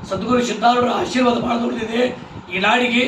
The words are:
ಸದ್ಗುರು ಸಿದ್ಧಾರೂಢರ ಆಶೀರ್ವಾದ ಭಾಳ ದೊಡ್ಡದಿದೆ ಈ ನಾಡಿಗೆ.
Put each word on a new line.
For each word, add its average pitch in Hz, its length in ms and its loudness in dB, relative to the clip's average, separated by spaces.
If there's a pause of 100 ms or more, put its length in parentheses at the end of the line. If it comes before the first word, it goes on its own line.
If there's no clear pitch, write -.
ಸದ್ಗುರು 233 400 0
ಸಿದ್ಧಾರೂಢರ 240 420 2 (120)
ಆಶೀರ್ವಾದ 247 420 2
ಭಾಳ 240 180 0
ದೊಡ್ಡದಿದೆ 226 400 -2 (500)
ಈ 185 140 -4
ನಾಡಿಗೆ. 240 420 2